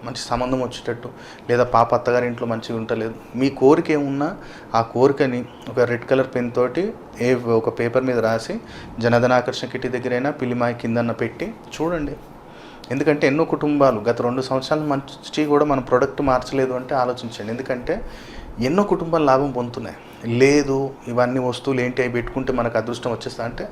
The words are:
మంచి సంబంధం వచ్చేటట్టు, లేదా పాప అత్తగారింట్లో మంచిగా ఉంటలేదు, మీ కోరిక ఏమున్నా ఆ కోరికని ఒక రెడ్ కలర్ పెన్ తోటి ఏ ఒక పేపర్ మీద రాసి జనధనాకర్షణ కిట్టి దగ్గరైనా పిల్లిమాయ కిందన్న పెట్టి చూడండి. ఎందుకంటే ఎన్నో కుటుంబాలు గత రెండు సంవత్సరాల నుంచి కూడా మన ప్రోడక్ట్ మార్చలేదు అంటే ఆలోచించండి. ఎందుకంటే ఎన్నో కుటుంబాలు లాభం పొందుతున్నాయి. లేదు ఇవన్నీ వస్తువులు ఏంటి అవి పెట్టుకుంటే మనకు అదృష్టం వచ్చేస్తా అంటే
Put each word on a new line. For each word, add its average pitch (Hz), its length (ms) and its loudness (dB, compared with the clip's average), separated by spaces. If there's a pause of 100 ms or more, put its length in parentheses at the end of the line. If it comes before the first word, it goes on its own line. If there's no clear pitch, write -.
మంచి 120 120 -8
సంబంధం 127 440 -2
వచ్చేటట్టు, - 480 -6 (400)
లేదా 120 140 4
పాప 120 320 4
అత్తగారింట్లో 120 520 0
మంచిగా 113 300 -4
ఉంటలేదు, 113 360 -4 (220)
మీ 135 140 2
కోరిక 156 420 4
ఏమున్నా 147 440 0 (400)
ఆ 117 60 6
కోరికని 123 640 2 (240)
ఒక 117 100 -2
రెడ్ 120 260 2
కలర్ 131 300 2
పెన్ 120 160 0
తోటి 127 420 0 (280)
ఏ 127 120 4
ఒక 117 460 2
పేపర్ 120 240 2
మీద 127 160 0
రాసి 113 400 -2 (400)
జనధనాకర్షణ 120 680 2
కిట్టి 127 200 -6
దగ్గరైనా 123 440 -2
పిల్లిమాయ 120 420 -2
కిందన్న 117 380 -2
పెట్టి 117 360 -4
చూడండి. 160 640 -6 (800)
ఎందుకంటే 147 360 4
ఎన్నో 151 180 4
కుటుంబాలు 147 540 2
గత 117 220 0
రెండు 123 200 0
సంవత్సరాల 131 400 -2
నుంచి 147 640 -2
కూడా 147 200 4
మన 139 140 2
ప్రోడక్ట్ 127 420 2
మార్చలేదు 131 520 2
అంటే 127 220 -4
ఆలోచించండి. 120 560 -2
ఎందుకంటే 127 500 -4 (580)
ఎన్నో 156 240 4
కుటుంబాలు 170 400 0
లాభం 135 280 4
పొందుతున్నాయి. 120 440 -6 (440)
లేదు 135 500 4 (180)
ఇవన్నీ 123 320 2
వస్తువులు 127 420 0
ఏంటి 123 220 0
అవి 123 80 -2
పెట్టుకుంటే 127 420 -2
మనకు 117 240 0
అదృష్టం 117 340 -2
వచ్చేస్తా 113 320 -6
అంటే 123 280 -8